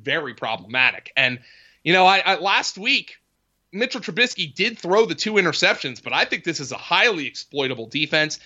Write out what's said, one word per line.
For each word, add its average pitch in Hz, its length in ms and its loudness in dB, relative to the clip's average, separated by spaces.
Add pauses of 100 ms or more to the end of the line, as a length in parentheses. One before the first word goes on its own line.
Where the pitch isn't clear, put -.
very 135 320 -4
problematic. 113 840 -2
And, 127 240 0 (420)
you 160 100 2
know, 185 140 8
I, 190 120 8
I, 185 180 2
last 196 420 -2
week, 233 380 -2 (560)
Mitchell 240 280 -4
Trubisky 185 540 -4
did 220 240 -2
throw 202 280 2
the 170 100 -4
two 214 160 -4
interceptions, 175 680 0
but 120 120 -10
I 170 120 2
think 202 200 -6
this 160 160 -4
is 127 100 -10
a 113 60 -8
highly 180 500 0
exploitable 127 640 -6
defense. 151 580 0